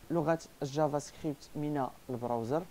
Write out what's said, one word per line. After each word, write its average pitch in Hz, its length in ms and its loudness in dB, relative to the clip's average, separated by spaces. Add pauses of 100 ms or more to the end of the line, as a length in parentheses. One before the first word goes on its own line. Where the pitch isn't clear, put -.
(120)
لغة 165 280 4 (220)
الجافا 147 380 2
سكريبت - 560 -6
من 147 320 0 (220)
البراوزر 120 600 0